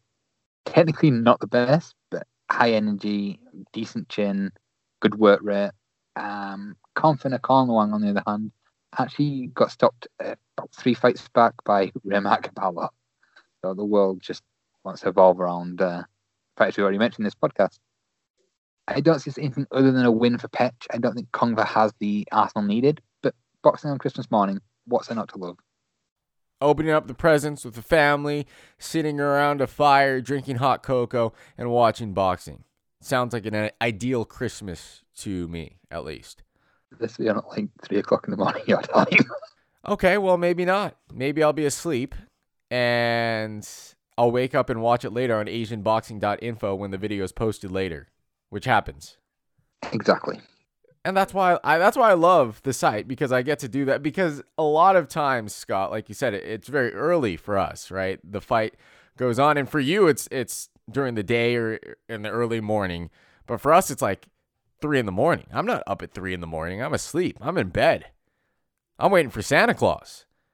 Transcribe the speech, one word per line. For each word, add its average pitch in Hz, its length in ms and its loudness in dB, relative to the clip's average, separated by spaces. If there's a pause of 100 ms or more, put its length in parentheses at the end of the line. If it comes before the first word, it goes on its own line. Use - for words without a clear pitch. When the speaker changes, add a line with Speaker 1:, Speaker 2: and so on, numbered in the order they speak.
(640)
Speaker 1:
Technically 160 460 4
not 117 280 4
the 101 80 -8
best, 123 460 0 (160)
but - 160 -8 (240)
high 120 220 4
energy, 104 680 -2 (340)
decent 113 360 -8
chin, 98 420 -2 (500)
good 104 180 4
work 101 240 8
rate. 101 280 0 (440)
Um, 101 600 -10 (200)
Kongfa 143 360 0
Nakornwong, 120 640 2
on 107 80 -2
the 104 80 0
other 101 160 0
hand, 104 260 -4 (460)
actually 135 560 -4
got - 180 2
stopped, - 360 0 (120)
uh, - 140 -8 (240)
about - 160 -12
three 123 220 0
fights - 400 0
back 117 180 4 (100)
by 98 280 0 (160)
Remat 98 340 0
Kabalov. 90 480 -6 (720)
So 95 140 -4
the 104 100 -6
world 98 340 2
just - 220 -12 (420)
wants 92 180 -12
to 98 80 -2
evolve 92 300 6
around, 87 400 -4
uh, 90 240 -2 (520)
fighters - 220 2
we 101 40 2
already 98 160 2
mentioned 113 220 0
in 107 60 -2
this 101 100 -4
podcast. - 420 0 (1080)
I - 120 -4
don't 147 200 4
see 143 180 -10
anything 143 340 -4
other 135 200 4
than 127 140 2
a 120 60 6
win 120 280 2
for - 80 -12
Pech. 117 260 -2 (180)
I 117 60 -4
don't 117 160 0
think 117 200 -8
Kongfa 110 340 0
has 110 320 2
the 104 320 -2
arsenal 104 360 0
needed, 123 320 2 (220)
but - 140 -2 (260)
boxing 147 300 2
on 139 80 -6
Christmas 135 320 -8
morning, 98 280 2 (260)
what's 117 240 -4
there 113 80 -6
not 101 160 -8
to 110 40 -14
love? 90 200 -12 (1000)
Speaker 2:
Opening 151 340 2
up 151 120 2
the 131 80 -12
presents 147 500 0
with 113 120 -16
the 117 80 -16
family, 147 640 2 (320)
sitting 151 400 -4
around 143 420 2
a 127 60 0
fire, 139 520 4
drinking 135 360 -6
hot 127 260 0
cocoa, 120 500 -2 (240)
and 120 140 -8
watching 117 440 2
boxing. 90 500 -2 (360)
Sounds 123 320 -2
like 113 140 -6
an 107 240 -2 (100)
ideal 117 460 -2
Christmas - 800 -10 (140)
to 90 300 -6
me, 82 300 -12 (140)
at 85 120 -10
least. - 380 -16 (580)
Speaker 1:
This - 180 -8
will - 80 -4
be 110 40 0
on 104 80 0
at, - 100 -10
like, 104 200 -8 (160)
three 101 160 -2
o'clock - 260 -2
in 104 60 -8
the 98 60 -6
morning 90 260 -4
<laughs> - 40 -12
your - 140 2
time. - 240 2 (800)
Speaker 2:
Okay, 196 300 2
well, 185 200 2
maybe 175 280 0
not. 190 300 -2 (180)
Maybe 143 300 0
I'll 151 100 4
be 151 120 -2
asleep, 139 500 -4 (560)
and 117 960 -2 (500)
I'll 120 140 4
wake 127 240 0
up 131 160 0
and 113 100 -4
watch 120 240 2
it 101 60 -8
later 120 240 0
on 107 120 -2
asian 110 360 -8
boxing 110 340 0
dot 104 240 -2
info 110 320 -4
when 98 160 -6
the 98 80 -8
video 101 260 -4
is 92 80 -6
posted 101 400 -4
later, 92 360 -6 (420)
which 101 160 -10
happens. 98 520 -2 (720)
Speaker 1:
Exactly. - 480 0 (640)
Speaker 2:
And 185 100 -2
that's 190 180 0
why 185 300 4
I, 156 140 4
that's 196 180 4
why 240 140 6
I 190 60 8
love 160 480 4
the 135 100 -2
site, 110 340 0
because 127 240 -2
I 127 100 2
get 139 180 -2
to 131 100 -10
do 135 160 -2
that, 139 180 0
because 151 380 -2 (160)
a 160 60 0
lot 160 320 6
of 160 120 4
times, 131 460 -2
Scott, 98 380 -4
like 110 180 -8
you 104 60 -14
said, 120 180 -2
it, 95 100 -6
it's 104 240 -10
very 127 260 -2
early 127 440 0
for 101 200 -4
us, - 340 -4
right? 95 320 -4
The 95 180 -10
fight 110 340 -2 (400)
goes 123 240 -2
on, 143 180 4
and 135 120 -4
for 151 100 -2
you, 175 280 2
it's, 139 240 0
it's - 380 -8 (220)
during 127 240 -4
the 104 80 -4
day 120 320 0
or 110 240 -4 (300)
in 107 140 -10
the 107 60 -6
early 113 300 -2
morning. 95 500 -2 (360)
But 117 160 -6
for 147 120 4
us, 185 160 4
it's, 139 120 -6
like, 101 260 -4 (540)
three 147 180 0
in 117 60 0
the 98 80 -6
morning. 139 380 0
I'm 143 140 -4
not 240 220 -4
up 98 140 -6
at 87 100 -14
three 92 220 -8
in 90 80 -8
the 85 60 -10
morning. 82 340 -6
I'm 151 120 -6
asleep. - 460 -4
I'm 165 180 -6
in 101 120 -2
bed. 120 380 0 (920)
I'm 180 120 2
waiting 165 200 2
for 110 100 -8
Santa 185 320 2
Claus. - 520 -2 (280)